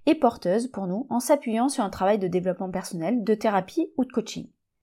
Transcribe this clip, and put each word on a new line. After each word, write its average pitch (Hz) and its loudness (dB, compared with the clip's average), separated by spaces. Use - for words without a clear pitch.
et 311 6
porteuse 233 0
pour 196 -6
nous 202 -4
en 240 0
s'appuyant 254 2
sur 247 -2
un 190 -2
travail 202 2
de 190 -2
développement 180 -2
personnel, 185 -4
de 214 4
thérapie 214 0
ou 254 0
de - -8
coaching. - -6